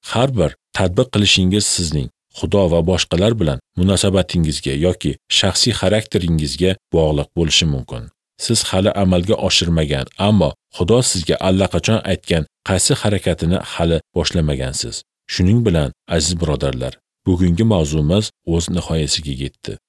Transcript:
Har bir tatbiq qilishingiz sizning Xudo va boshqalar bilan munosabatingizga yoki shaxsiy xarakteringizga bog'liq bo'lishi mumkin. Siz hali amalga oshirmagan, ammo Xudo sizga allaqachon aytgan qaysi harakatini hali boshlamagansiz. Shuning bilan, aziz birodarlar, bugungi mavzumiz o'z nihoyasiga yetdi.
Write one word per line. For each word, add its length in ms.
Har 260
bir 260
tatbiq 400
qilishingiz 580
sizning 420
Xudo 360
va 160
boshqalar 540
bilan 240
munosabatingizga 1000
yoki 380
shaxsiy 480
xarakteringizga 960
bog'liq 440
bo'lishi 360
mumkin. 360
Siz 220
hali 280
amalga 460
oshirmagan, 720
ammo 340
Xudo 320
sizga 360
allaqachon 680
aytgan 440
qaysi 320
harakatini 680
hali 360
boshlamagansiz. 920
Shuning 380
bilan, 300
aziz 300
birodarlar, 580
bugungi 380
mavzumiz 680
o'z 260
nihoyasiga 680
yetdi. 380